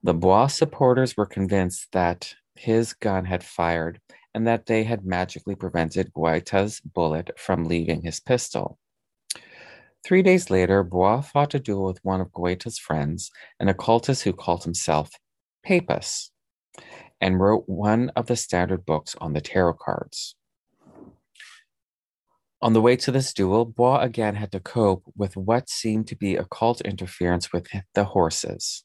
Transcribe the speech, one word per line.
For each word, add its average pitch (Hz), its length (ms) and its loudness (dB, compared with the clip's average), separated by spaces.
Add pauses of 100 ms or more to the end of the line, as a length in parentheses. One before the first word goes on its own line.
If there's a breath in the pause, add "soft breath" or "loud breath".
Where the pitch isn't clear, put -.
The 90 120 2
Bois 95 340 4
supporters 131 680 2
were 104 100 0
convinced 95 640 -2
that 87 420 -2 (220)
his 113 380 0
gun 95 320 -2
had 90 180 -4
fired 85 560 -4 (340 soft breath)
and 113 120 0
that 117 200 0
they 110 160 2
had 110 220 -4
magically 92 500 -4
prevented 85 580 -4
Goethe's 85 680 -2
bullet 82 580 -4
from 85 260 -2
leaving 82 380 -2
his 82 160 -8
pistol. - 600 -4 (1300 loud breath)
Three 190 180 6
days 185 280 4
later, 95 320 4
Bois 92 380 2
fought 143 340 0
a 139 60 0
duel 98 240 -2
with 92 180 -4
one 95 180 -2
of 90 120 -6
Goethe's 90 460 -4
friends, 78 520 -4 (300 loud breath)
an 98 80 2
occultist 117 560 2
who 95 80 0
called 87 320 -4
himself 80 480 -2 (500)
Papus, - 720 -2 (880 loud breath)
and 92 180 2
wrote 101 280 4
one 104 500 0
of 120 100 -2
the 123 100 0
standard 90 500 -2
books 78 340 -4
on 78 140 -6
the 76 80 -2
tarot 87 320 2
cards. - 600 -8 (2250 loud breath)
On 113 100 4
the 113 80 6
way 120 160 6
to 131 140 -2
this 131 220 0
duel, 98 320 2
Bois 120 360 2
again 110 360 -2
had 104 160 -6
to 95 80 -6
cope 98 420 2 (140)
with 101 200 -4
what 110 320 0
seemed 110 400 -2
to - 80 -10
be 98 200 -2
occult - 460 -2
interference 90 680 -4
with 87 140 -4 (280)
the 101 100 2
horses. - 800 -2